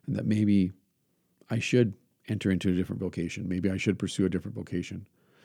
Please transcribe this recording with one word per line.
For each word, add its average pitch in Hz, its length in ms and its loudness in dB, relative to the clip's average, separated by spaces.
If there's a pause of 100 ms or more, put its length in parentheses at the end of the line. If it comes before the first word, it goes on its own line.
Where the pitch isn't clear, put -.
and - 80 -2
that - 120 -2
maybe 104 460 4 (760)
I 113 80 0
should 117 360 2 (340)
enter 104 220 0
into 95 180 2
a 90 60 4
different 92 260 -2
vocation. 87 480 -6
Maybe 90 220 0
I 92 60 -2
should 95 220 0
pursue 95 280 0
a 87 40 2
different 90 240 -4
vocation 92 520 -8 (380)